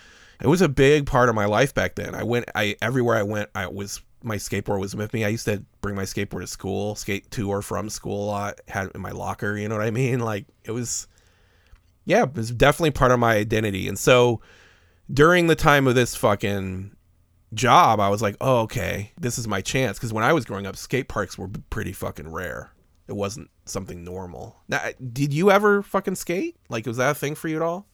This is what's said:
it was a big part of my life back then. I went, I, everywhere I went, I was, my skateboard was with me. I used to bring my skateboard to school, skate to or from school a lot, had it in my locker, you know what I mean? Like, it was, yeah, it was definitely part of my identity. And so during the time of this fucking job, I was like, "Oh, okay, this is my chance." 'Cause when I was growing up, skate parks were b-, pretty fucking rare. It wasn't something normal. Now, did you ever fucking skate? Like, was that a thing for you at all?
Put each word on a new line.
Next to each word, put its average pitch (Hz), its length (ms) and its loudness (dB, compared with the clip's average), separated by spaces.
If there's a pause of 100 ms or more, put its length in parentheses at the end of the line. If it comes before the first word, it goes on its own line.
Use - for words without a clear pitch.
(420)
it - 60 -2
was 175 140 6
a 180 80 6
big 139 360 6
part 123 240 4
of 113 60 2
my 104 100 2
life 107 300 2
back 92 200 -2
then. 90 200 -6
I 107 80 -6
went, 117 220 -2 (100)
I, 104 260 0
everywhere 117 360 2
I 107 60 0
went, 104 320 -4
I 98 120 -4
was, 101 340 -10 (220)
my 113 140 -6
skateboard 98 420 -4
was 101 160 -6
with 107 180 -6
me. 110 100 -2
I 104 60 0
used 117 160 -4
to 104 180 -2 (180)
bring 101 140 -6
my 98 80 -4
skateboard 98 380 -6
to 90 60 -10
school, 98 480 -6
skate - 360 -6
to 101 180 -4
or 101 120 -2
from 101 280 -6
school 101 360 -6
a - 20 -4
lot, 101 400 -6
had 95 200 -6
it - 80 -14
in 98 60 -10
my 98 100 -10
locker, 95 460 -6
you 104 120 -4
know 110 80 -4
what 107 80 0
I 117 60 0
mean? 123 280 0
Like, 110 260 -4 (180)
it - 80 -10
was, 117 360 -6 (1000)
yeah, 220 180 2
it 135 120 -4
was 113 160 -4
definitely 139 400 4
part 127 200 4
of 123 80 4
my 117 160 4
identity. 107 520 0
And 98 100 -4
so 123 440 6 (720)
during 170 360 6
the 160 80 6
time 143 320 6
of 123 80 4
this 123 200 2
fucking 98 760 -2 (640)
job, 120 480 6
I 101 80 2
was 104 120 0
like, 104 200 0
"Oh, 131 200 2
okay, 98 580 -4
this 123 180 -4
is 113 100 -6
my 98 140 -2
chance." 123 360 -2
'Cause 113 140 -6
when 110 140 -2
I 147 80 4
was 147 120 2
growing 98 220 -8
up, 92 80 -10
skate - 320 -6
parks 98 300 -6
were 95 100 -8
b-, - 220 -10
pretty 104 240 -6
fucking - 360 -10
rare. 82 420 -10 (360)
It - 80 -10
wasn't 101 340 -6 (160)
something 90 380 -10
normal. 90 540 -12 (100)
Now, 143 160 -4 (300)
did 139 200 -2
you 175 160 2
ever 202 320 4
fucking 196 340 -4
skate? 277 420 -6 (100)
Like, 117 180 -6
was 117 120 -4
that 127 140 2
a 147 40 -2
thing 147 200 -6
for - 120 -8
you 156 80 -4
at 156 60 -4
all? 170 320 -4